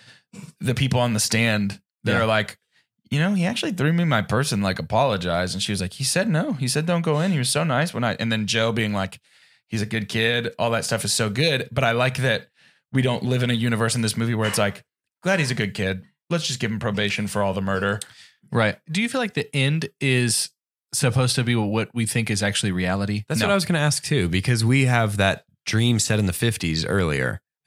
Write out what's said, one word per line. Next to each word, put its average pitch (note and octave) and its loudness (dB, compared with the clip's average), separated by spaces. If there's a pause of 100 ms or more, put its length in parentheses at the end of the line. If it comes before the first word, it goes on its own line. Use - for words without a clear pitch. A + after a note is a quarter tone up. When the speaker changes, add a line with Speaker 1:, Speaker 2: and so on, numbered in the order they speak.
(600)
Speaker 1:
the - 0
people B2+ 0
on A#2+ 0
the G#2+ 0
stand G#2+ 0 (240)
that A#2+ 0
Speaker 2:
Yeah. A#2+ 2
Speaker 1:
are A2+ 2
like, G#2+ 0 (520)
"You C#3+ 0
know, F#3 2
he F3 2
actually A#3+ -2
threw D#3+ 0
me E3+ 2
my C3+ 2
purse C3 0
and, G2+ 0
like, F#2+ 0
apologized." F2+ 0
And F#2 -6
she - -2
was G2 -2
like, F2+ -6
"He - -8
said F#3 0
no. G3 0
He C3 -4
said, D3+ -2
'Don't E3+ 0
go D#3 0
in.' F#3+ 0
He E3 0
was B2 -2
so D3+ 0
nice D3+ 0
when A#2 -4
I," A2+ 0
and A2+ -2
then A2 0
Joe A2+ 0
being G#2+ 0
like, F#2+ -4 (460)
"He's G#2+ -2
a G#2 -2
good G#2+ -4
kid." A#2 0
All A#2 0
that A2+ 0
stuff A2 -4
is G2+ -2
so A2 0
good. C3+ 0
But C3 0
I A#2 4
like B2+ 0
that B2 -2 (420)
we C3 2
don't B2 0
live B2 0
in B2 0
a - 0
universe A#2 0
in A#2+ -2
this A2 -2
movie A#2 0
where A2 0
it's G#2 -2
like, G2+ 0 (400)
"Glad F#3 2
he's C3 0
a B2 -4
good G#2+ -2
kid. F#2+ -2 (260)
Let's E3 -2
just B2+ -6
give A2 -2
him A2 -4
probation G#2 -2
for G2+ -2
all G2 0
the G2 -4
murder." G2 0 (520)
Speaker 2:
Right. G#2+ 2 (140)
Do F3+ -2
you A#3 0
feel C4 -2
like G#3+ -4
the - -6
end C#3+ 0 (140)
is B2 2 (420)
supposed B2+ 2
to B2+ 2
be A#2+ 2
what G#2+ 0
we A#2 0
think A2+ 0
is G#2 0
actually G2+ 0
reality? G2 0
Speaker 3:
That's D#3 -2
Speaker 1:
No. A3 2
Speaker 3:
what G3+ 4
I - 4
was F#3+ 2
gonna E3+ 0
ask D3 0
too, A2 0
because A2 0
we C3 4
have A#2 2
that G2 2 (220)
dream A#2 2
set G#2+ 2
in G#2 2
the F2+ 2
fifties E2 -2
earlier, D2 0 (260)